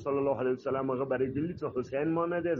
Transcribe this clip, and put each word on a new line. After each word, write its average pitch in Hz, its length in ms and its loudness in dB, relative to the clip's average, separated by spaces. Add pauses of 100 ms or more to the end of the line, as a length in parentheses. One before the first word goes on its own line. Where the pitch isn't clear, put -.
صلی 139 160 2
الله 131 240 2
علیه 127 140 2
وسلم 135 360 0
هغه 131 100 0
برای 127 300 0
دلی 160 200 -2
چې 151 120 -6 (120)
حسین 143 360 0
ما 170 120 2
نه 175 140 0
دی، 170 200 0